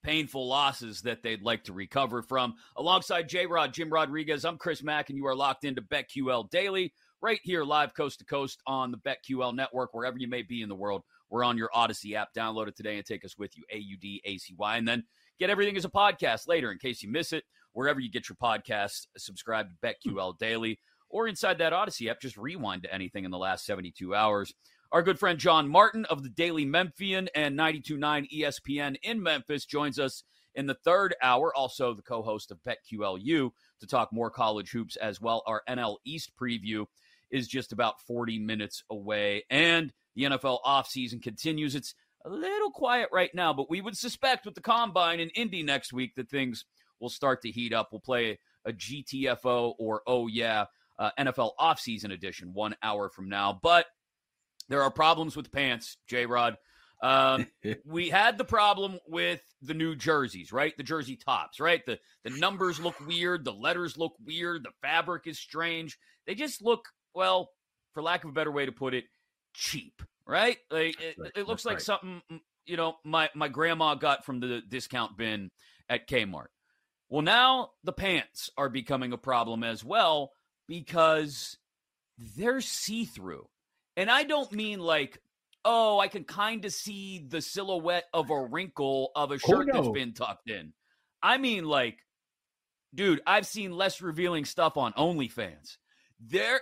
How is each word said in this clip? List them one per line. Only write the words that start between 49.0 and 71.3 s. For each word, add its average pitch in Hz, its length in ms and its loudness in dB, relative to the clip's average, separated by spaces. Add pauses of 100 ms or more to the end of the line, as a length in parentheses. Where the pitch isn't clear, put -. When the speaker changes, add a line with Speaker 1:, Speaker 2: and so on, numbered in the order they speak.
Speaker 1:
T 135 240 -4
F 123 180 -2
O 120 320 2
or 110 300 -2
Oh 120 200 2
Yeah, 110 380 2 (320)
uh, 107 200 0
N 135 100 2
F 127 100 -2
L 113 220 2
offseason 117 540 0
edition 90 400 -10
one 104 280 -4
hour 104 280 -2
from 95 180 -12
now. 101 340 0
But 170 260 8 (800)
there 139 140 2
are 135 80 6
problems 160 460 4
with 143 160 -10
pants, 131 460 -2 (100)
J-Rod. 120 500 2 (460)
Um, 131 420 6 (220)
Speaker 2:
<laughs> 110 180 -4
Speaker 1:
we 165 240 -4
had 208 300 6
the 240 60 0
problem 202 520 4 (100)
with 175 320 -2 (220)
the 143 140 -6
new 160 200 -2
jerseys, 131 560 0
right? 143 240 0
The 147 60 -12
jersey 139 360 -6
tops, - 420 -2
right? 165 260 2
The, 117 140 -4 (240)
the 127 80 -8
numbers 175 480 0
look 170 160 -2 (100)
weird. 170 400 -2
The 120 80 -4
letters 160 420 -2
look 160 180 -4 (120)
weird. 170 380 -6
The 98 80 -12 (100)
fabric 165 460 -2
is 156 100 -12
strange. 165 640 -6 (260)
They 190 80 -6
just 247 300 -6
look, 226 240 0 (260)
well, 185 380 2 (420)
for 151 80 -8
lack 170 220 0
of 156 80 -12
a - 20 -14
better 151 180 0
way 143 140 0
to 131 60 -6
put 127 240 -4
it, 123 80 -2 (500)
cheap, - 480 -8 (240)
right? 226 320 2 (140)
Like, 160 280 0
it, 160 200 -8
Speaker 2:
Right. 170 160 -10